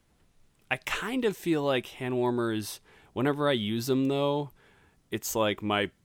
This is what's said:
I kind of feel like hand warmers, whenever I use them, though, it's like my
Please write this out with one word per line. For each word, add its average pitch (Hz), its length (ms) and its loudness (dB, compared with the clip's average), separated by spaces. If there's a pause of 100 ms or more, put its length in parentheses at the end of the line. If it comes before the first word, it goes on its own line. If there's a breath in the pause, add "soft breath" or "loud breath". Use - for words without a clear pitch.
(680)
I - 80 0
kind 240 480 -4
of 202 120 0
feel 156 260 0
like 135 240 0
hand 127 300 -4
warmers, 117 640 0 (320 soft breath)
whenever 143 360 2
I 139 40 4
use 117 340 0
them, 135 200 4
though, 143 440 0 (600 soft breath)
it's - 240 -6
like 107 280 2
my 104 280 2 (140)